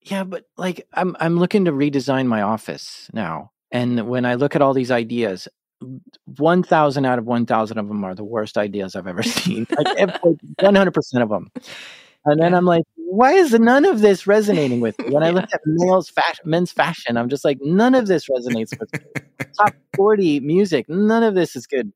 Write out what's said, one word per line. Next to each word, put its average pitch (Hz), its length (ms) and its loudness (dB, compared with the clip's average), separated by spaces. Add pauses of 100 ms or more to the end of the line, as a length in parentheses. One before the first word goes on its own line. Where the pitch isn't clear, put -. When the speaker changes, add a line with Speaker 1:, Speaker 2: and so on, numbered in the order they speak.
Speaker 1:
Yeah, 196 240 -6
but, 185 180 -12 (140)
like, 180 360 -6
I'm, 180 260 -2
I'm 170 200 0
looking 180 260 2
to 165 60 2
redesign 135 560 0
my 113 160 0
office - 680 -6
now. 85 380 -8 (200)
And 123 360 -2
when 123 180 -2
I 123 100 0
look 139 200 0
at 147 60 4
all 135 120 4
these 127 180 0
ideas, 117 560 -2 (800)
one 160 380 2
thousand 147 420 2
out 127 140 0
of 110 60 -8
one 120 200 0
thousand 110 320 -2
of 104 100 -6
them 104 160 -6
are 92 120 -8
the 101 80 -12
worst 107 340 -6
ideas 98 380 -4
I've 95 120 -10
ever 92 160 -6
<laughs> - 0 -
seen. 233 460 -4
Like, 370 280 -2
ev-, 190 260 0
like, 165 140 2 (240)
one 196 140 6
hundred 190 180 4
percent 131 300 -2
of 107 60 -2
them. 98 200 -6 (760)
And 151 160 2
then 170 100 4
Speaker 2:
Yeah. 180 60 4
Speaker 1:
I'm 180 80 2
like, 170 180 4 (120)
"Why 196 380 2
is 349 200 4
none 233 300 6
of 359 160 2
this 208 280 4
resonating 190 520 2
with 113 200 -2
me?" - 100 -8
When 147 140 2
I 160 40 2
Speaker 2:
<laughs> - 20 4
Yeah. 175 40 0
Speaker 1:
look 185 200 -2
at 175 120 -4
male's 175 440 2
fash-, 160 360 -2
men's 170 260 0
fashion, 143 460 -2
I'm 120 120 -2
just 139 140 -4
like, 147 180 0
"None 202 340 2
of 240 120 2
this 175 220 0
resonates 120 500 -4
with - 140 -12
me." 147 60 -6 (400)
Speaker 3:
<laughs> - 180 -12
Speaker 1:
Top 208 160 2 (220)
forty 196 440 2
music, 160 500 0
none 214 340 2
of 214 120 0
this 175 200 -2
is 123 120 -12
good. 123 280 -4